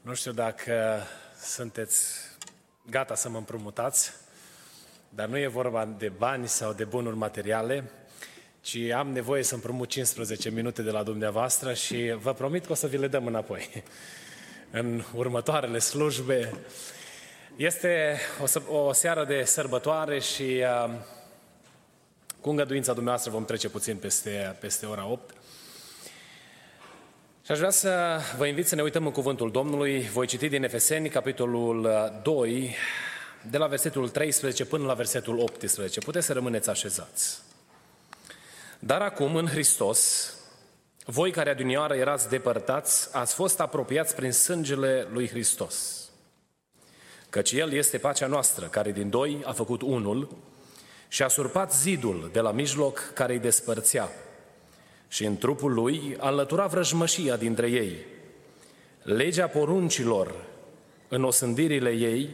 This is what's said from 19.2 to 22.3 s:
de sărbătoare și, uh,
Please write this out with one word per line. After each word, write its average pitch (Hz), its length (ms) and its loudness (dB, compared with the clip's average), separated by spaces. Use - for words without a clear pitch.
de 135 200 2
sărbătoare 147 720 0
și, 127 440 0
uh, 117 60 -2